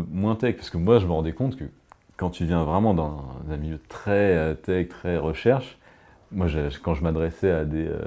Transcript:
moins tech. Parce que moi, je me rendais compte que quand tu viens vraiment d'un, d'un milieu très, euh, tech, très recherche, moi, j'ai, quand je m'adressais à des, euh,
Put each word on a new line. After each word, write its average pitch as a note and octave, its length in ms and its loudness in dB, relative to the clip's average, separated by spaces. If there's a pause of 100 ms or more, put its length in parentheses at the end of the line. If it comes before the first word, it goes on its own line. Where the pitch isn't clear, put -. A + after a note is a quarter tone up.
(120)
moins G2+ 240 0
tech. A#2+ 220 0
Parce - 120 -16
que F2+ 80 -6
moi, G#2+ 220 6
je F#2 80 2
me E2+ 40 0
rendais D#2+ 220 0
compte C3 220 -4
que D2 100 -10 (520)
quand F2+ 120 -2
tu F2 160 -4
viens E2 180 2
vraiment F#2+ 300 2
d'un, D#2 220 0 (340)
d'un D2+ 80 -6
milieu D2+ 220 -6 (100)
très, G2+ 460 2
euh, D#2 180 2
tech, F2+ 360 -2
très F2 280 -4
recherche, G2 640 0 (520)
moi, F#2 140 0
j'ai, D2 240 0 (140)
quand E2+ 100 0
je D2 100 -2
m'adressais E2 460 0
à D#2 160 2
des, D#2+ 220 -4
euh, D2+ 200 -4